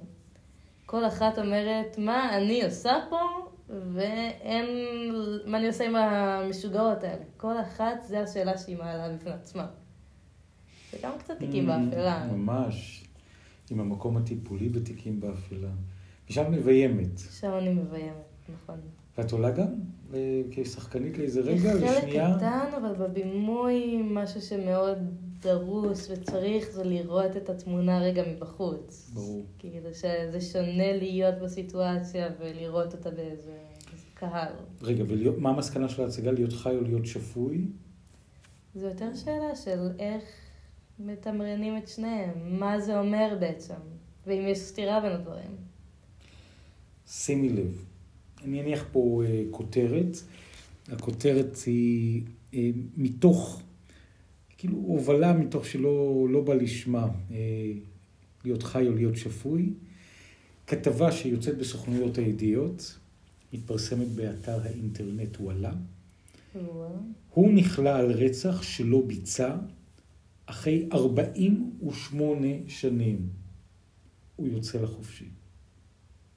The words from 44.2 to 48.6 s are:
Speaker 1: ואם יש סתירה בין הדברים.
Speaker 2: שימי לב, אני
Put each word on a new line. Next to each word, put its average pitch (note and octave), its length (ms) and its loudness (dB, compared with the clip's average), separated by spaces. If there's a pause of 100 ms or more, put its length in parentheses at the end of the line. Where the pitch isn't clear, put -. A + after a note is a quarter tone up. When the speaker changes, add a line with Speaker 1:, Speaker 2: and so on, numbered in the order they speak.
Speaker 1:
ואם G3 200 0
יש G3 120 2
סתירה G3+ 420 -2
בין G3+ 100 0
הדברים. F3 440 -8 (1500)
Speaker 2:
שימי C#3 420 0
לב, F2+ 360 -2 (580)
אני C#3 180 -4